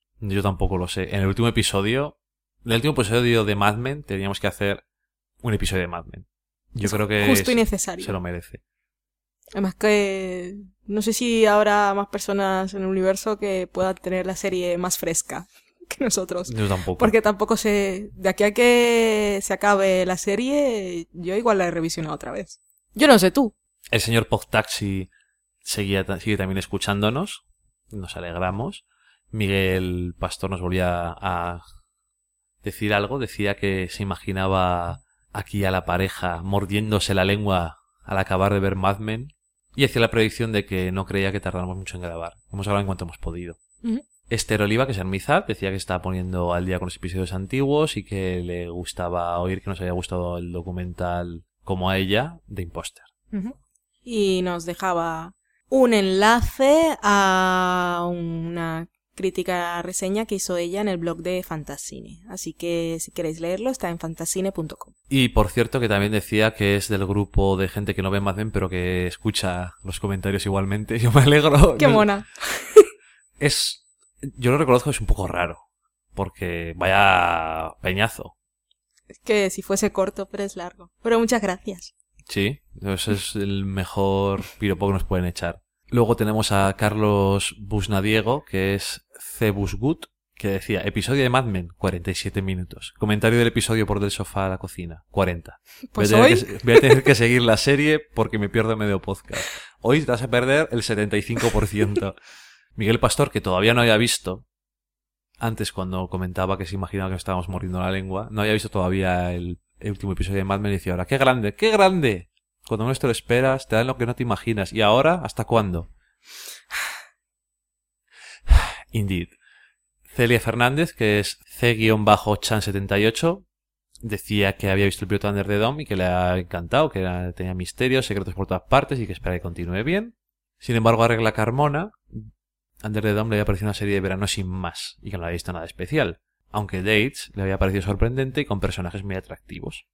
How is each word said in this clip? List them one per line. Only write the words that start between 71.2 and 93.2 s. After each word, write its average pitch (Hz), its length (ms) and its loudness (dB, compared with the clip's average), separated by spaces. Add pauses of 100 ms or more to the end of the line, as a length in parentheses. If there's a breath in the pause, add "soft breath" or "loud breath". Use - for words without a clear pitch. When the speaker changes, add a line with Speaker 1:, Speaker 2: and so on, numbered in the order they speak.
Speaker 1:
alegro. 147 540 8
Speaker 2:
¡Qué 294 100 4
Speaker 1:
No 240 60 8
Speaker 2:
mona! 208 340 4 (1120 loud breath)
Speaker 1:
es, - 480 -2 (500)
yo 123 140 2
lo 143 80 4
reconozco, 131 320 4
es - 100 -4
un 104 60 -6
poco 92 200 2
raro, 87 320 -2 (560)
porque 85 600 -6
vaya 87 960 4 (100)
peñazo. 98 540 -4 (720)
Speaker 2:
Es - 120 -20
que 202 320 0
si - 120 -10
fuese 196 300 -2
corto, 196 380 -4
pero 202 140 -6
es 196 120 -10
largo. 175 360 -16 (100)
Pero 233 160 2
muchas 233 240 2
gracias. 190 520 -6 (340)
Speaker 1:
Sí, 107 320 -2 (200)
ese 98 320 -2
es - 220 -4
el 98 300 -2
mejor 98 800 -2 (160)
piropo 98 280 0
que 98 80 2
nos 92 100 0
pueden 90 220 -2
echar. 87 360 -6 (260)
Luego 117 260 4
tenemos 107 380 0
a 98 260 4
Carlos 101 800 2
Busnadiego, 107 840 0
que 98 320 0
es - 320 -8 (100)
Cebusgut, 104 880 -2 (300)
que - 120 -4
decía, 98 340 -2
episodio 120 420 0
de 127 40 2
Mad 123 180 2
Men, 92 300 -4
cuarenta 92 360 -2
y - 20 -2
siete - 260 -6
minutos. 92 580 -8
Comentario 110 420 4